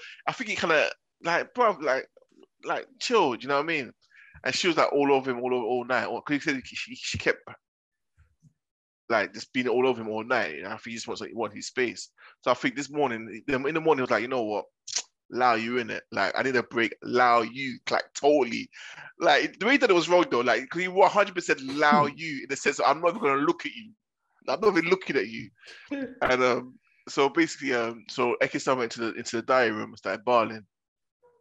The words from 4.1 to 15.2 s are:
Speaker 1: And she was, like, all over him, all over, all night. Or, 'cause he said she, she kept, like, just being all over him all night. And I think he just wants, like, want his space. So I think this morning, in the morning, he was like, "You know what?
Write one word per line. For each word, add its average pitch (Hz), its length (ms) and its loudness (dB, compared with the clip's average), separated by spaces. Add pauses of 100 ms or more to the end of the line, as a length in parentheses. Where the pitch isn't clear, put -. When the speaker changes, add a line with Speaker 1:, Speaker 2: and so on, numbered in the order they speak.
Speaker 1:
And 127 80 -2
she - 140 0
was, 165 80 2
like, 151 160 4
all 139 220 4
over 135 180 2
him, 123 80 -4
all 127 160 -2
over, 120 100 -2
all 120 200 -2
night. 120 200 0
Or, 104 160 -6
'cause 151 140 -6
he 139 60 0
said 139 240 -2
she, - 300 -12
she - 220 -8
kept, - 220 0 (1700)
like, 104 240 0
just - 200 -16
being 127 140 -2
all 123 200 4
over 117 140 0
him 110 80 -8
all 107 140 -6
night. 107 360 -2
And 90 80 -10
I 104 40 -10
think 110 160 -14
he 117 80 -12
just 113 120 -14
wants, 110 140 -8
like, 101 120 -10
want 104 220 -6
his 101 120 -12
space. 117 420 -4 (320)
So 131 100 2
I - 20 6
think 123 220 -4
this 127 160 -8
morning, 113 560 -4
in 135 160 0
the 156 160 -2
morning, 156 180 2
he 131 40 -2
was 127 100 0
like, 107 100 2
"You 117 60 -6
know 127 160 -2
what? 104 220 -4 (680)